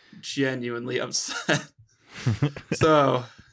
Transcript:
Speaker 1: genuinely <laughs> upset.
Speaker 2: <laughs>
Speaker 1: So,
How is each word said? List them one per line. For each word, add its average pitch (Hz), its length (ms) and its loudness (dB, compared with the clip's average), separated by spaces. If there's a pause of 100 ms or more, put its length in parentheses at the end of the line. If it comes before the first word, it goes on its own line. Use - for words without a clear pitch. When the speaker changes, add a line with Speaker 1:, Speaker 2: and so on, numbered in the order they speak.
(200)
Speaker 1:
genuinely 123 800 -4
<laughs> - 0 -
upset. - 680 -4
Speaker 2:
<laughs> - 20 -20 (1000)
Speaker 1:
So, 139 520 4 (280)